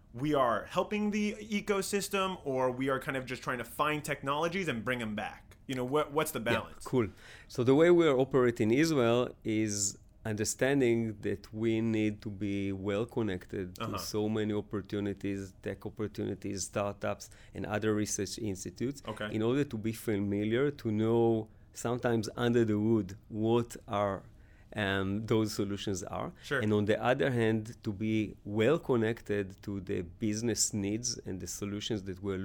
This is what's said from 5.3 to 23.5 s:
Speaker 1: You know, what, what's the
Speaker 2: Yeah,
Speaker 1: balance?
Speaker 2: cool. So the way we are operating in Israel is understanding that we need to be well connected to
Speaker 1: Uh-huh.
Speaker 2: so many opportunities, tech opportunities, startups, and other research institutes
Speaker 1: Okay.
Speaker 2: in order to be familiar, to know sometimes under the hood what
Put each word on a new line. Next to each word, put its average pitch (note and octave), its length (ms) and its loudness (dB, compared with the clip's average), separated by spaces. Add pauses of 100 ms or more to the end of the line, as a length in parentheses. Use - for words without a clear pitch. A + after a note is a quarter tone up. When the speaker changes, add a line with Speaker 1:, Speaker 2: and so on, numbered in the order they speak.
Speaker 1:
You C3+ 80 -4
know, B2+ 100 -2
what, C#3+ 280 0
what's D3+ 200 0
the C3 80 -4
Speaker 2:
Yeah, A#2 120 2
Speaker 1:
balance? F#2+ 320 -4
Speaker 2:
cool. A#2 240 2 (400)
So B2+ 160 -2
the C3 100 8
way E3 160 8
we E3+ 160 8
are C3+ 120 4
operating B2 540 4
in B2+ 60 6
Israel B2 560 4 (100)
is G#2+ 520 0 (280)
understanding A#2 960 2
that G2+ 220 -4 (100)
we A2 280 2
need G#2+ 400 2
to A2+ 80 -8
be G2+ 440 -2
well G2+ 340 -2
connected G2 600 -4 (100)
to A2+ 80 -6
Speaker 1:
Uh-huh. G#2 140 -4
Speaker 2:
so G#2+ 300 -2
many G#2+ 240 0
opportunities, G2+ 1000 -4 (100)
tech G2 240 -8
opportunities, G2+ 800 -6
startups, G2+ 640 -4 (240)
and F#2+ 100 -8
other G#2+ 300 0
research G#2 440 -2
institutes G#2+ 680 -6
Speaker 1:
Okay. G#2+ 300 -6
Speaker 2:
in G#2+ 60 0
order C3 300 2
to A2+ 60 -6
be G#2+ 140 -4
familiar, G#2+ 720 0 (180)
to A2+ 80 -2
know A2+ 560 2 (280)
sometimes A#2+ 640 0
under A#2+ 280 4
the G#2 220 2
hood A2 220 2 (200)
what A2+ 480 0 (100)